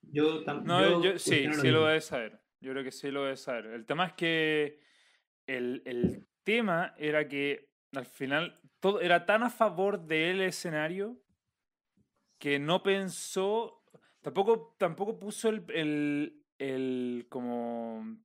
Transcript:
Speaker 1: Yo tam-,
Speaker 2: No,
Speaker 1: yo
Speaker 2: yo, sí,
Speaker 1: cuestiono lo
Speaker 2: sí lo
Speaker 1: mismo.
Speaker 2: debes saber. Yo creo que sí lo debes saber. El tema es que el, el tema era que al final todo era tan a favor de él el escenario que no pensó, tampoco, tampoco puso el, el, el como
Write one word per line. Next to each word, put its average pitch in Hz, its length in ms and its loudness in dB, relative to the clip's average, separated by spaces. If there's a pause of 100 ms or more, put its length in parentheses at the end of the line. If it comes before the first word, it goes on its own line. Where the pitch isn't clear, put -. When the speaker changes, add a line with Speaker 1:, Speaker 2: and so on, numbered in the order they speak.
(120)
Speaker 1:
Yo 151 320 0
tam-, 147 200 -6
Speaker 2:
No, 175 180 2
Speaker 1:
yo 175 220 4 (100)
Speaker 2:
yo, 175 60 -4
sí, - 100 -4
Speaker 1:
cuestiono 151 260 2
lo 147 60 0
Speaker 2:
sí 131 60 4
lo 156 60 6
Speaker 1:
mismo. 156 140 6
Speaker 2:
debes 156 180 2
saber. 117 360 -8 (200)
Yo 131 100 -10
creo 135 120 -6
que 127 80 -8
sí 139 200 -8
lo 139 120 -4
debes 135 180 -6
saber. 117 260 -6
El 113 180 -12
tema 165 220 0
es 175 60 -12
que 156 680 0 (680)
el, 127 380 -4
el 123 420 -2 (160)
tema 196 540 0
era 151 300 0
que 143 420 -4 (240)
al 131 120 4
final 147 540 -2 (200)
todo 190 220 4
era 170 240 6
tan 220 180 4
a 240 60 0
favor 196 560 0
de 160 260 2
él 190 100 0
el 185 80 2
escenario 180 720 -4 (1160)
que 143 220 0
no 165 240 0
pensó, 196 1000 -2 (380)
tampoco, 208 560 0
tampoco 190 420 -2
puso 208 300 -4
el, 214 240 -4
el, 147 680 -2 (140)
el 127 720 -4
como 117 960 -6